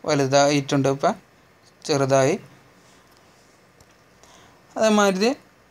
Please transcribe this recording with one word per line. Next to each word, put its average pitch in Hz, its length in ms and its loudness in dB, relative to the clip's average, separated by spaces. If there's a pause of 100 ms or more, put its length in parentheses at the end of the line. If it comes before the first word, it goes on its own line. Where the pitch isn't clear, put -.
വലുതായിട്ടുണ്ട്, 143 880 0
ഇപ്പം 170 180 -2 (720)
ചെറുതായി. 135 460 0 (2500)
അതേമാതിരി 208 520 2 (420)